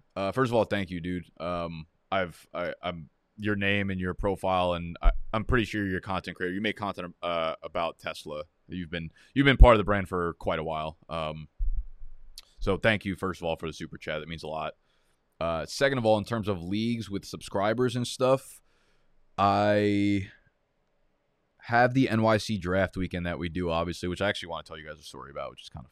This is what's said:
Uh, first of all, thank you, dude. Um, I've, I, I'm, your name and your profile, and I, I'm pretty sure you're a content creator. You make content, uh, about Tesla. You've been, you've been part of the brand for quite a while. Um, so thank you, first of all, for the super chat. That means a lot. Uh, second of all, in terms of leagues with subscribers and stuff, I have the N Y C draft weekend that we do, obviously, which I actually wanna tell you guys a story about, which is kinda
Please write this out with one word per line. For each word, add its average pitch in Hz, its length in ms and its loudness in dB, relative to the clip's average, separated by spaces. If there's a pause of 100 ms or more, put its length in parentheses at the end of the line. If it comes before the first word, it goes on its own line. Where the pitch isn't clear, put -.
(140)
Uh, 98 160 -2
first 127 200 2
of 120 60 4
all, 107 80 6
thank 98 260 -2
you, 87 100 -6
dude. 87 240 -4 (160)
Um, 85 460 -6 (260)
I've, 92 400 -2
I, 85 300 -4
I'm, 85 260 -6 (300)
your 104 180 0
name 98 320 0
and 95 100 -2
your 90 140 -2
profile, 92 600 0
and 85 260 -6
I, - 120 6 (200)
I'm 113 120 -2
pretty 123 200 2
sure 101 220 -4
you're 92 140 -2
a - 20 -10
content 92 340 -6
creator. 90 160 -4
You 98 80 -4
make 107 160 -2
content, 92 460 -8
uh, 82 400 0
about 82 360 -4
Tesla. 76 440 -10 (260)
You've 90 220 -8
been, 82 180 -6 (240)
you've 139 140 2
been 135 100 6
part 123 160 12
of 110 60 8
the 101 60 0
brand 101 220 2
for 87 280 -2
quite 87 240 -2
a 78 60 -2
while. 78 340 -6 (100)
Um, 78 400 -8 (1120)
so 98 160 0
thank 104 300 0
you, 92 100 -4
first 92 240 -6
of 87 60 -4
all, 82 100 0
for 85 100 -8
the 76 60 -6
super 82 240 -12
chat. 78 240 -6
That 78 80 -10
means 80 140 -10
a 78 60 -8
lot. 78 260 -6 (680)
Uh, 80 260 -2
second 139 320 0
of 113 80 0
all, 107 100 8
in 101 80 0
terms 113 220 -4
of 92 160 -2
leagues 107 480 -2
with 98 140 -6
subscribers 113 720 0
and 120 100 -2
stuff, - 540 0 (760)
I 101 920 4 (1300)
have 123 300 4
the 131 160 4
N 110 140 2
Y 110 160 6
C 110 180 -4
draft 90 400 0
weekend 87 300 -4
that 85 120 -4
we 85 100 -4
do, 85 200 -4
obviously, 85 400 -2
which 90 140 -4
I 98 60 2
actually 90 220 -4
wanna 80 120 -10
tell 80 160 -16
you 76 80 -16
guys 76 140 -14
a - 20 -20
story 69 300 -16
about, 69 180 -8
which - 120 -20
is - 60 -18
kinda 65 240 -18